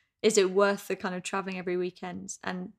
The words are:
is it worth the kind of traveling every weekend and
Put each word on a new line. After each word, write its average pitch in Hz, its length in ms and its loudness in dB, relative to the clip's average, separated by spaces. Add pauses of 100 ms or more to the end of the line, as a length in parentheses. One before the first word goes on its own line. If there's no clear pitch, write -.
(240)
is 214 160 6
it 190 100 6
worth 196 380 2
the 190 80 -2
kind 185 180 -6
of 180 80 -6
traveling 190 380 -6
every 180 180 -2
weekend 185 640 -8
and 185 360 -6